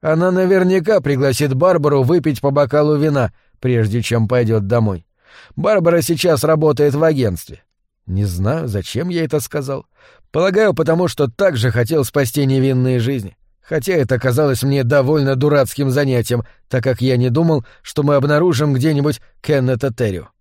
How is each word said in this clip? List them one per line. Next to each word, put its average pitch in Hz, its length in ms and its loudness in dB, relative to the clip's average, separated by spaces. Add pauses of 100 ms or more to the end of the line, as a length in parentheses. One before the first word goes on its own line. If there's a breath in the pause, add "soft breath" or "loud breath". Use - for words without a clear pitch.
Она 160 280 0
наверняка 185 720 2
пригласит 139 540 0
Барбару 143 480 2
выпить 156 380 0
по 139 100 0
бокалу 147 440 2
вина, 143 380 0 (260)
прежде 117 440 0
чем 113 240 0
пойдёт 110 400 0
домой. 104 400 -2 (480 loud breath)
Барбара 170 460 2
сейчас 156 420 0
работает 151 500 2
в 147 100 0
агентстве. 127 600 -2 (420)
Не 98 200 -2
знаю, 107 420 -4
зачем 113 420 -6
я 170 140 -2
это 151 160 -2
сказал. 139 460 -8 (460 soft breath)
Полагаю, 190 420 2
потому 165 340 0
что 143 220 -2
также 127 420 0
хотел 127 320 0
спасти 139 420 -2
невинные 131 540 2
жизни. 117 380 -4 (240)
Хотя 160 320 -4
это 131 260 0
казалось 131 440 0
мне 139 200 0
довольно 135 520 2
дурацким 139 540 0
занятием, 123 540 0 (240 soft breath)
так 127 160 -2
как 127 180 -2
я 127 140 2
не 123 140 2
думал, 156 360 0 (160 soft breath)
что - 220 -6
мы 143 120 2
обнаружим 147 580 2
где-нибудь 143 480 0 (200)
Кеннета 131 520 -2
Террио. 98 360 -4 (120)